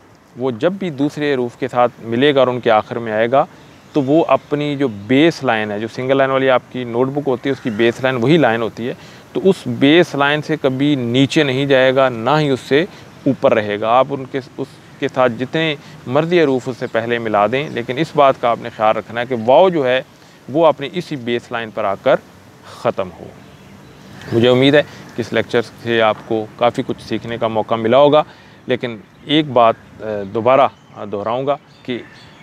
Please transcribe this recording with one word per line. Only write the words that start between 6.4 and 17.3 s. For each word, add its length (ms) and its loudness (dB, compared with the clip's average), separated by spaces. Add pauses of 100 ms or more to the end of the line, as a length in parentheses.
आपकी 380 -2
नोटबुक 400 -2
होती 240 -2
है 40 -2
उसकी 180 -6
बेस 320 0
लाइन 120 0
वही 220 2
लाइन 240 2
होती 240 -6
है, 100 -8 (380)
तो 80 -4
उस 260 2
बेस 480 2
लाइन 260 0
से 160 -4
कभी 380 0
नीचे 480 2
नहीं 240 -2
जाएगा, 420 4
ना 280 0
ही 120 0
उससे 380 0 (400)
ऊपर 260 2
रहेगा। 360 -2
आप 220 4
उनके, 280 -8 (200)
उसके 480 -10
साथ 220 0
जितने 480 -4 (300)
मर्जी 320 0
हरूफ 300 0
उससे 180 -8
पहले 320 -2
मिला 280 2